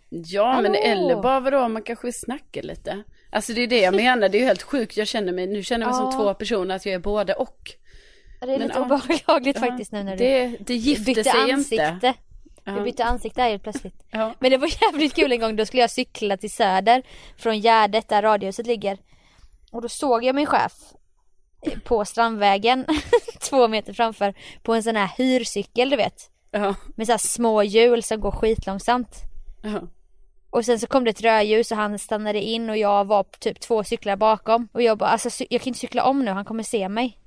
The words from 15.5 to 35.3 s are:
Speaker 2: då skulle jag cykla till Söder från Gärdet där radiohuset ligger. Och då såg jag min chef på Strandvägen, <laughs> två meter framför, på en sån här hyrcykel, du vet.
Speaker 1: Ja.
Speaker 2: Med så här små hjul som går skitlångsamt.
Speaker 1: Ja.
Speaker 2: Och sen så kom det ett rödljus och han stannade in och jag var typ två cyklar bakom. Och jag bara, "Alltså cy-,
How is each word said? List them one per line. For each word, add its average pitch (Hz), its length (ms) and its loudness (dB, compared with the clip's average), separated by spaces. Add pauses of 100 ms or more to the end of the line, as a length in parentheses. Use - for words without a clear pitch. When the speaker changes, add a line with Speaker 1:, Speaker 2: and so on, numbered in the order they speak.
Speaker 2:
då 214 100 0
skulle 254 180 0
jag 233 80 2
cykla 208 460 -4
till 202 140 -10
Söder 208 520 4 (340)
från 220 220 -2
Gärdet 214 500 4
där 208 120 2
radiohuset 208 460 0
ligger. 202 300 -2 (760)
Och 233 100 -10
då 233 80 -10
såg 240 340 0
jag 254 120 2
min 285 100 2
chef - 280 0 (1120)
på 214 220 0
Strandvägen, 226 800 2 (280)
<laughs> - 360 -2
två 262 180 6
meter 214 260 -4
framför, 214 400 -2 (300)
på 226 100 0
en 226 100 0
sån 226 120 -2
här 202 220 0
hyrcykel, 254 720 0
du 285 60 2
vet. - 340 -4 (220)
Speaker 1:
Ja. 202 240 -2 (200)
Speaker 2:
Med 214 120 -4
så 240 60 4
här 220 40 4
små 220 460 2
hjul 226 400 4
som 220 180 -4
går 202 100 -2
skitlångsamt. 220 840 -2 (480)
Speaker 1:
Ja. 208 180 -6 (680)
Speaker 2:
Och 233 160 0
sen 233 140 2
så 202 80 -6
kom 262 160 2
det 233 60 2
ett 208 120 -4
rödljus 220 500 4
och 220 60 -2
han 208 220 -4
stannade 208 420 -4
in 226 280 -6
och 214 80 -2
jag 202 280 2
var 196 180 2 (160)
typ - 200 -4
två 214 240 -2
cyklar 208 320 -4
bakom. 220 560 2
Och - 100 -4
jag 226 160 4
bara, - 120 0
"Alltså 226 200 0
cy-, - 200 -8